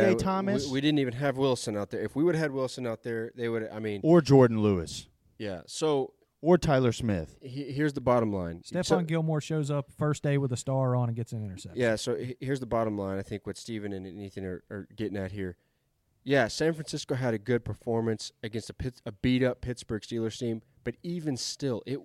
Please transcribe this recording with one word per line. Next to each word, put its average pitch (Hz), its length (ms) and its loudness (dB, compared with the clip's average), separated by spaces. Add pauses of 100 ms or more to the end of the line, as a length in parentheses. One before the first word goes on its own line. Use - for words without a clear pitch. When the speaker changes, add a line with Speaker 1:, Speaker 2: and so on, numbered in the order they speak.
Speaker 1:
didn't, - 100 6 (100)
yeah, - 40 -2
Speaker 2:
Thomas? 190 420 0
Speaker 1:
we, 131 60 -6
we 135 80 0
didn't 151 200 4
even 123 140 0
have 135 220 -2
Wilson 127 400 0
out 101 140 -4
there. 110 100 -6
If 107 160 -4
we 143 80 2
would 175 100 4
have 160 80 0
had 147 100 0
Wilson 131 340 -4
out 113 160 -6
there, 117 340 -6
they 117 120 -2
would, 113 220 -2
I 107 80 -10
mean 104 240 -4
Speaker 2:
Or 165 180 10
Jordan 123 420 8
Lewis. 92 460 2 (300)
Speaker 1:
Yeah, 98 280 -8
so 147 480 0 (260)
Speaker 2:
Or 170 180 6
Tyler 131 320 4
Smith. 101 500 -2
Speaker 1:
he-, 135 300 -10
here's 143 220 0
the 135 80 -4
bottom 120 320 2
line. 87 340 -4
Speaker 3:
Stephon 175 200 -4
Speaker 1:
So 170 160 4
Speaker 3:
Gilmore 160 380 -2
shows 151 300 -4
up 143 220 -4
first 151 320 -2
day 143 140 2
with 139 140 0
a 117 40 -4
star 131 400 0
on 123 120 0
and 113 60 -4
gets 117 180 -8
an 110 120 -8
interception. - 360 -8
Speaker 1:
Yeah, 113 140 4
so 117 220 -2
he-, 123 240 -6
here's 135 180 -2
the 123 80 -8
bottom 110 320 0
line. 98 200 -2
I 98 40 -4
think 104 240 -8
what 98 100 -8
Steven 104 360 -8
and, 95 140 -8
and 92 120 -14
Ethan 98 260 -10
are, 92 260 -8
are 98 260 -12
getting 104 220 -4
at 95 120 -6
here. 95 260 -6 (680)
Yeah, 127 240 2
San 160 260 0
Francisco 151 400 -6
had 123 180 0
a 110 60 -2
good 120 260 0
performance 113 680 -4 (100)
against 110 260 -8
a - 60 -12
Pitts-, - 320 -8
a 113 60 -10
beat-up 127 480 2
Pittsburgh 120 420 -6
Steelers 113 340 -4
team, 113 240 -2 (240)
but 120 200 -6
even 160 320 -4
still, 123 500 -4
it, 135 180 -6